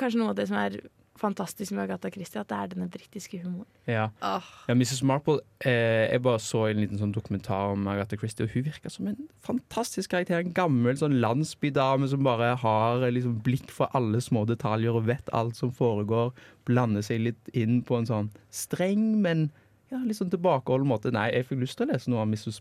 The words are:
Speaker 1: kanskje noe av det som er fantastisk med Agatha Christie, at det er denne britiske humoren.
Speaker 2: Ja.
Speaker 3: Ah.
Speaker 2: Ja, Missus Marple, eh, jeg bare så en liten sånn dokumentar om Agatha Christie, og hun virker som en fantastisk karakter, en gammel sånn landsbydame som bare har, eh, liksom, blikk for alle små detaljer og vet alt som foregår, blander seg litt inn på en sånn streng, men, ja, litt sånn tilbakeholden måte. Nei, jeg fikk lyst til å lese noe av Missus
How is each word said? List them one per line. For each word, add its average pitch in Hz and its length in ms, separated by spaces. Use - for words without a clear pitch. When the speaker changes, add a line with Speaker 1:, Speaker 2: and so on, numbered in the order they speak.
Speaker 1:
kanskje 233 220
noe 208 100
av - 20
det 202 140
som 202 80
er 202 240
fantastisk 202 560
med 196 140
Agatha 190 240
Christie, 196 320
at - 80
det 208 80
er 196 140
denne 185 180
britiske - 500
humoren. 180 280
Speaker 2:
Ja. 110 200
Speaker 3:
Ah. 104 180
Speaker 2:
Ja, 120 60
Missus 123 320
Marple, 139 320
eh, 117 480
jeg 123 160
bare 117 160
så 113 260
en 107 140
liten 101 180
sånn 104 140
dokumentar 101 580
om 101 160
Agatha 101 300
Christie, 110 300
og 107 40
hun 127 140
virker - 260
som - 160
en 208 120
fantastisk - 680
karakter, 180 300
en 175 160
gammel 131 420
sånn 147 220
landsbydame 135 880
som 139 160
bare 120 320
har, 117 480
eh, 123 80
liksom, 123 320
blikk 123 260
for - 220
alle 117 320
små 147 240
detaljer 113 480
og 113 80
vet 120 260
alt 113 240
som 123 160
foregår, 113 640
blander 113 400
seg 117 160
litt 120 320
inn 117 300
på 123 160
en 117 100
sånn 107 220
streng, 208 680
men, 160 300
ja, 254 120
litt 220 140
sånn 180 160
tilbakeholden 139 560
måte. 123 240
Nei, 110 180
jeg 123 140
fikk 135 160
lyst 127 160
til 240 100
å 320 60
lese 131 160
noe 110 160
av - 20
Missus 107 340